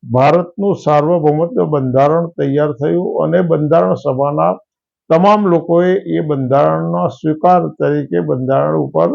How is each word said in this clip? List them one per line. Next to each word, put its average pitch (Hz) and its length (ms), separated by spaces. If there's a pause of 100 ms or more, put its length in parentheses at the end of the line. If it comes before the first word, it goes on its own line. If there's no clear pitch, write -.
(120)
ભારતનું 170 640
સાર્વભૌમત્વ 156 880
બંધારણ 147 600
તૈયાર 147 440
થયું 165 520
અને 165 180
બંધારણ 165 520
સભાના 147 640 (520)
તમામ 202 360
લોકોએ 170 480
એ 170 260
બંધારણના 160 880
સ્વીકાર 165 600
તરીકે 147 520
બંધારણ 143 580
ઉપર 156 380